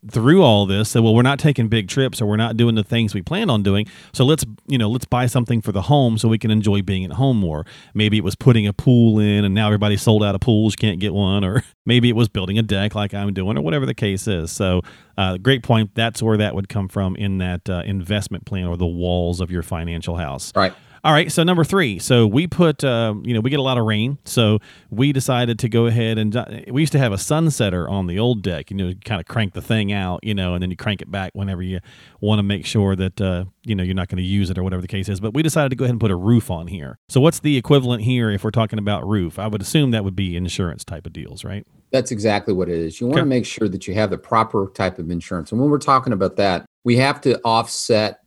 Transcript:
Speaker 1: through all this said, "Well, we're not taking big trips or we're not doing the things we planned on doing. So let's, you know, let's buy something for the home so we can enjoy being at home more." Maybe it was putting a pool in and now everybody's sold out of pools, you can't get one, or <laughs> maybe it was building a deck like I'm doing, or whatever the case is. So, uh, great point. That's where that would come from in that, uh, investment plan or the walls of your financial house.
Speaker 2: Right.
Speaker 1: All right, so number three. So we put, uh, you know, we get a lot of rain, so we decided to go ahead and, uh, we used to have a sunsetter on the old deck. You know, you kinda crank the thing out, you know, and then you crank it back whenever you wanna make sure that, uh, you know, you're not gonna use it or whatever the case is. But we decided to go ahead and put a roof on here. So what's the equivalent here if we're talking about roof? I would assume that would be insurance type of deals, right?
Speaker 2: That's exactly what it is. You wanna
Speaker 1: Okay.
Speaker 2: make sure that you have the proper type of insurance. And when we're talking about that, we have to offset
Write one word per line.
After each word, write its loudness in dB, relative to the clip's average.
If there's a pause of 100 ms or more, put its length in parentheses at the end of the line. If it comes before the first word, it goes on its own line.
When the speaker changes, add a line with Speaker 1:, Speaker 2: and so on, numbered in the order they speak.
Speaker 1:
through 6
all 6
this 0
said, 2
"Well, 6
we're 6
not 2
taking 2
big -2
trips -2
or 0
we're 0
not 0
doing 4
the 0
things 0
we -6
planned -2
on 2
doing. 2 (260)
So 2
let's, 2 (240)
you 0
know, 2
let's -2
buy 0
something 0
for -6
the -2
home 2
so 0
we 2
can 0
enjoy 2
being -2
at -10
home 2
more." -2 (260)
Maybe 2
it 2
was -4
putting 2
a -2
pool 4
in 2
and 0
now 0
everybody's 2
sold 4
out 0
of -4
pools, 2
you -10
can't -2
get -2
one, 0
or 0 (100)
<laughs> -12
maybe 4
it 2
was 2
building -4
a 2
deck -2
like -4
I'm -4
doing, -2
or -4
whatever -2
the -4
case -2
is. -4
So, 0 (360)
uh, -2
great 0
point. 2
That's -2
where 2
that 0
would -6
come -4
from -4
in -4
that, -4
uh, -4
investment -4
plan -6
or -4
the 0
walls -2
of -4
your -4
financial -6
house. -8
Speaker 2:
Right. 0 (320)
Speaker 1:
All 4
right, 4
so 2
number 4
three. 0
So 4
we 2
put, 2
uh, 0
you -4
know, 2
we 0
get 0
a -2
lot 0
of 2
rain, 0
so 2 (320)
we 2
decided 0
to -2
go 4
ahead 0
and, 0
uh, -4 (220)
we 0
used 2
to 4
have 2
a -2
sunsetter 0
on -2
the -4
old 0
deck. -6
You -6
know, -2
you -6
kinda -6
crank -4
the -10
thing -2
out, -4
you -2
know, -2
and -2
then -4
you -8
crank -4
it -14
back -6
whenever -6
you -6 (420)
wanna 2
make -2
sure 2
that, -4
uh, -2 (200)
you -2
know, -2
you're -2
not -4
gonna -4
use 0
it -4
or -2
whatever -4
the -10
case -6
is. -4
But -4
we 0
decided 0
to -2
go -2
ahead 0
and -2
put 2
a 0
roof 2
on -6
here. -10 (100)
So 2
what's 4
the 0
equivalent 2
here 0
if -2
we're -2
talking -2
about -2
roof? -2
I -6
would -4
assume 0
that 0
would -4
be -2
insurance -4
type -12
of -14
deals, -14
right? -10 (280)
Speaker 2:
That's 0
exactly 0
what 0
it -2
is. -6
You -4
wanna 2
Speaker 1:
Okay. 2
Speaker 2:
make 0
sure -4
that -6
you -6
have 0
the -4
proper 0
type -4
of -8
insurance. -6
And 0
when 2
we're 2
talking 2
about 0
that, 0 (160)
we 2
have 2
to 2
offset 0